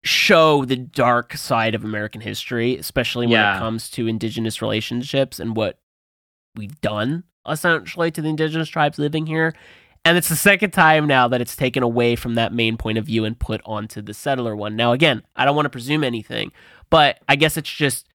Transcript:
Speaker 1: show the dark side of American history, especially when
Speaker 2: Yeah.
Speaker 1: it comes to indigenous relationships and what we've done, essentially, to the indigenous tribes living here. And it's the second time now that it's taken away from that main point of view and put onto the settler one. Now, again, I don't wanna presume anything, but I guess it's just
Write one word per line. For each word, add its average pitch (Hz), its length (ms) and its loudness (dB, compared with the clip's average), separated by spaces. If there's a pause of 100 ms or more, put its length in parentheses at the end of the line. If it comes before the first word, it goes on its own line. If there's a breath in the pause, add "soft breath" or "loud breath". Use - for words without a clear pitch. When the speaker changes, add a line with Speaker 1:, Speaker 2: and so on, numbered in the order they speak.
Speaker 1:
show 156 600 4
the 131 100 0
dark 123 600 0
side 113 400 -2
of 107 80 -8
American 107 380 -8
history, 117 560 -4
especially 120 500 -4
when 120 60 2
Speaker 2:
Yeah. 104 240 4
Speaker 1:
it - 20 -8
comes 113 320 -6
to 117 160 -4
indigenous 110 540 -4
relationships 120 800 -4
and 113 160 -6
what 110 240 -4 (760)
we've 104 260 -12
done, 110 420 -4 (260)
essentially, 165 640 -2
to 160 100 -8
the 156 80 -2
indigenous 156 400 -2
tribes 147 300 -2
living 156 260 -2
here. 160 280 0 (520 soft breath)
And 170 120 6
it's 170 120 0
the 165 80 0
second 202 340 4
time 156 360 6
now 127 200 4
that 123 140 0
it's - 140 -6
taken 131 280 0
away 120 320 2
from 117 200 -6
that 113 180 0
main 113 240 0
point 110 200 -4
of 107 80 -2
view 110 200 -2
and 117 120 -6
put 107 280 -6
onto 107 360 -8
the 104 120 -14
settler 123 420 -4
one. 104 200 -6
Now, 117 180 2
again, 131 300 2 (120)
I - 80 0
don't 143 120 4
wanna 147 140 0
presume 139 340 -2
anything, 117 480 -6 (380 soft breath)
but 151 380 6
I 143 80 4
guess 151 220 2
it's - 140 -8
just - 440 -2